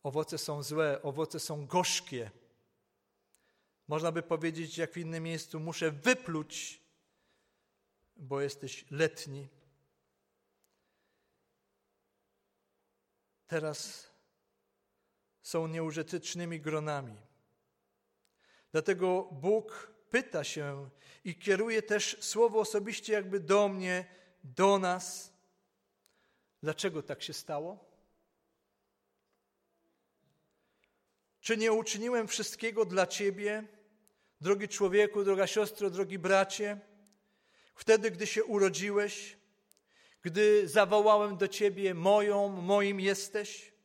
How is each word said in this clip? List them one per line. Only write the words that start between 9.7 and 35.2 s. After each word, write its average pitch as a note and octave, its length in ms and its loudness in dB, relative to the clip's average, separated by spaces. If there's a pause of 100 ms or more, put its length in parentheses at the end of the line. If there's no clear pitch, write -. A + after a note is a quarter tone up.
Teraz - 640 -6 (1300)
są E3 260 -4
nieużytecznymi D#3+ 920 -6
gronami. D3 560 -4 (1500)
Dlatego F#3 600 0
Bóg G3 600 -2 (200)
pyta A3+ 320 -2
się C#3+ 460 -8 (340)
i F3 120 -8
kieruje G#3+ 460 2
też G#3 380 -2
słowo A3 400 2
osobiście G#3+ 540 -2
jakby G3 260 -2
do G3 280 4
mnie, F#3 380 -4 (380)
do F#3+ 360 4
nas. - 540 -4 (1300)
Dlaczego D#3 400 -4
tak - 200 -10
się D#3 100 -10
stało? E3 580 -10 (3500)
Czy A3 180 -2
nie A3 160 2
uczyniłem A3 540 -2
wszystkiego A3 580 -2
dla F3+ 220 2
ciebie, G#3 560 -4 (760)
drogi G3 260 0
człowieku, G3+ 560 2